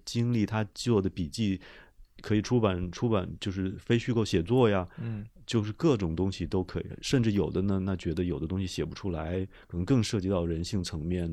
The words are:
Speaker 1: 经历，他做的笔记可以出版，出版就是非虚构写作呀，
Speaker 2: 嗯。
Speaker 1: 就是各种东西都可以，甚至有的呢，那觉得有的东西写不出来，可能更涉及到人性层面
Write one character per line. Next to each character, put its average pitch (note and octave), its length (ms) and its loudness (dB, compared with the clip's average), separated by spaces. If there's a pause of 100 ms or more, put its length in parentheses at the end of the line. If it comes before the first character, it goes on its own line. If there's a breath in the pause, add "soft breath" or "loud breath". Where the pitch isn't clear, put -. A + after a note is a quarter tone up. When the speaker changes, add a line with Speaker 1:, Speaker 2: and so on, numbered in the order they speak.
Speaker 1:
经 A#2+ 300 0
历， G#2+ 120 4
他 A2 280 0
做 A2+ 280 2
的 F#2+ 80 2
笔 E2+ 200 -4
记 G2 320 0 (600 loud breath)
可 - 140 0
以 G#2+ 60 4
出 B2 180 2
版， F2+ 320 2
出 A#2+ 160 -2
版 F#2 220 0 (100)
就 - 100 -4
是 F#2+ 300 -2
非 A#2 180 2
虚 A#2+ 140 -2
构 A2+ 120 2
写 F#2+ 200 2
作 A#2+ 260 4
呀， F#2+ 180 2 (100)
Speaker 2:
嗯。 A2 280 -8 (180)
Speaker 1:
就 A2+ 180 0
是 G#2+ 120 -4
各 E3 240 4
种 E2+ 180 0
东 F#2 160 2
西 F2 160 -4
都 F#2 160 0
可 F2 160 -6
以， - 60 -8 (160)
甚 C3 200 2
至 A2 120 4
有 E2 180 2
的 F#2 120 0
呢， G2 160 2
那 F#2+ 180 0
觉 E2 160 -2
得 F2+ 100 -2
有 E2+ 160 -2
的 D#2 80 -4
东 F#2 100 -2
西 F#2+ 80 -2
写 E2 200 -4
不 D#2 100 -8
出 F#2+ 160 -6
来， E2+ 340 -4 (220 loud breath)
可 - 80 -10
能 F2 80 -2
更 B2 180 2
涉 G#2 200 0
及 F#2 80 0
到 F2+ 160 2
人 E2 180 -2
性 F#2 180 -2
层 D#2+ 220 -6
面 F2 300 -2